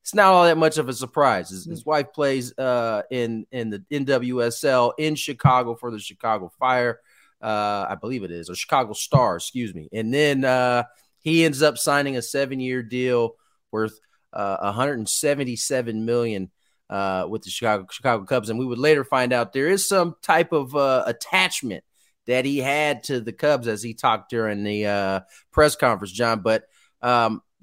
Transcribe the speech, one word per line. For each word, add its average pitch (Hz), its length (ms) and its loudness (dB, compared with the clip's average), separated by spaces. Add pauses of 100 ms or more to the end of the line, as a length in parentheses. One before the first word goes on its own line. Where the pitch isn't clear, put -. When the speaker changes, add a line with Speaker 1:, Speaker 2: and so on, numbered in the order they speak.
Speaker 1:
it's - 140 -12
not 196 200 8
all 175 100 8
that 165 140 6
much 156 180 4
of 135 140 -2
a - 20 -4
surprise. 120 560 2
His, 95 160 -12
his 165 180 -12
Speaker 2:
Mm. - 40 -10
Speaker 1:
wife 147 260 0
plays, 135 460 -2
uh, 117 520 0
in, 117 400 -4
in 117 200 -6
the 101 200 -10
N 143 140 -4
W 123 400 0
S 117 180 -4
L 127 360 4
in 156 160 0
Chicago 127 600 0
for 120 160 -10
the 107 80 -10
Chicago 104 600 -6
Fire. 123 420 0 (400)
Uh, 104 480 -4
I 98 100 -6
believe 120 240 -8
it 90 80 -10
is, 85 200 -12
or 90 40 -10
Chicago 123 380 -2
Star, 110 440 2
excuse 110 380 -8
me. 78 200 -16
And 113 180 -4
then, 143 320 2
uh, 127 380 2 (380)
he 165 260 4
ends 143 160 0
up 147 160 4
signing 139 400 0
a 117 40 -6
seven-year 127 600 -4
deal 120 540 0 (360)
worth, 110 260 -4 (360)
uh, 101 260 -4
a 101 120 -4
hundred 127 260 -2
and 110 100 -6
seventy-seven 127 960 -2
million, 113 460 -2 (400)
uh, 95 360 -2
with 107 140 -6
the - 80 -16
Chicago, 104 420 -2
Chicago 117 340 -2
Cubs. 113 260 -2
And 110 80 -4
we 131 80 -4
would 120 120 -6
later 143 260 4
find 127 280 2
out 120 220 0
there 139 140 0
is 190 200 0
some 175 320 2
type 165 320 2
of, 139 240 -2
uh, 135 300 4
attachment 135 760 -2 (440)
that 127 180 2
he 139 140 -2
had 139 460 0
to 127 180 -4
the 107 100 -10
Cubs 135 360 0
as 104 140 -4
he 117 120 -10
talked 110 340 0
during 107 360 -2
the, 104 200 -2
uh, 98 360 0 (300)
press 151 260 4
conference, 104 360 0
Jon. 113 280 0
But, 110 240 0 (360)
um, 117 400 2 (220)